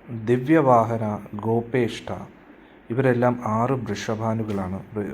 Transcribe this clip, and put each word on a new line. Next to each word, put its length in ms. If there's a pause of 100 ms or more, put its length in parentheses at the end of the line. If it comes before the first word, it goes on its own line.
(300)
ദിവ്യവാഹന, 760 (400)
ഗോപേഷ്ട, 680 (800)
ഇവരെല്ലാം 560
ആറ് 260
വൃഷഭാനുകളാണ് 1080 (140)
വ്ര-, 200